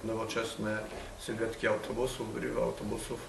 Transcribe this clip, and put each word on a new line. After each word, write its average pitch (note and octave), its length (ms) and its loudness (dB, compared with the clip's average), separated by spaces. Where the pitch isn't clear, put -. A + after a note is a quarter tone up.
Nowoczesne A2 720 0
sylwetki A2+ 480 0
autobusów, A2+ 680 2
bryły A#2+ 280 2
autobusów A2+ 680 0